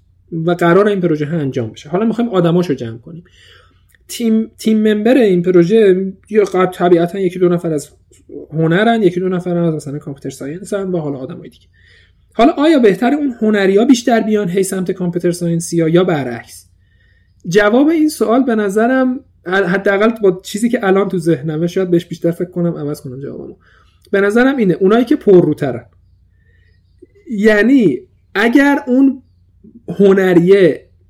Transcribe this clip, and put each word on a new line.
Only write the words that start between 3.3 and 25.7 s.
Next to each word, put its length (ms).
تیم، 500
تیم 360
ممبر 240
این 240
پروژه 720
یا 140
قب-، 300
طبیعتاً 460
یکی 200
دو 100
نفر 240
از 160
هنرن، 520
یکی 160
دو 100
نفر 280
از 160
مثلاً 240
کامپیوتر 320
ساینسن 580
و 100
حالا 200
آدمای 320
دیگه. 160
حالا 180
آیا 280
بهتره 360
اون 260
هنریا 440
بیشتر 340
بیان 300
هی 140
سمت 280
کامپیوتر 400
ساینس 420
یا، 160
یا 140
برعکس؟ 680
جواب 400
این 220
سوال 340
به 120
نظرم، 640
حداقل 640
با 200
چیزی 260
که 180
الان 220
تو 80
ذهنمه، 500
شاید 220
بهش 160
بیشتر 260
فکر 180
کنم، 280
عوض 240
کنم 180
جوابمو. 360
به 100
نظرم 360
اینه، 220
اونایی 260
که 100
پرروترن. 680